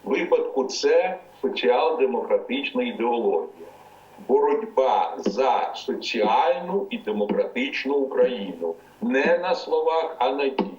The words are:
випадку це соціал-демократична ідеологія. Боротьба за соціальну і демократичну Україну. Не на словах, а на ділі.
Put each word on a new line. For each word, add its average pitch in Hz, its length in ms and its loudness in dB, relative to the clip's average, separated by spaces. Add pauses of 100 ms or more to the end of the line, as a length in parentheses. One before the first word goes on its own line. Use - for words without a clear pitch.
випадку - 600 0
це - 540 2 (240)
соціал-демократична 131 1400 0
ідеологія. 113 640 0 (800)
Боротьба 135 920 2
за 107 580 0
соціальну - 1120 0
і 233 80 -6
демократичну 202 960 -2
Україну. 107 800 0 (260)
Не 143 360 2
на 180 180 0
словах, 160 640 0
а 131 120 2
на 143 180 -2
ділі. - 180 -2 (120)